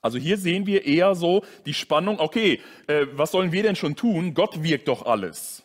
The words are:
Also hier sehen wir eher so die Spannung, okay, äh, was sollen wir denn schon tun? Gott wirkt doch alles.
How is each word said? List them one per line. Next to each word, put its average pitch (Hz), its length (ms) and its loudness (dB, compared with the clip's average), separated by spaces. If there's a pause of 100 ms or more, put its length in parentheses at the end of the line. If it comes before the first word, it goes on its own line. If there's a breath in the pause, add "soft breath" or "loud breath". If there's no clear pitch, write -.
Also 113 160 -4
hier 160 200 0
sehen 185 280 -2
wir 196 200 0
eher 170 280 4
so 175 300 2 (220 loud breath)
die 147 100 -8
Spannung, 180 440 0
okay, 175 420 0 (260 loud breath)
äh, 147 240 2
was 143 200 -2
sollen 185 200 2
wir 180 100 0
denn 214 140 2
schon 151 200 -4
tun? 180 380 0
Gott 170 300 0
wirkt 156 240 -2
doch 131 180 -2
alles. 98 600 -4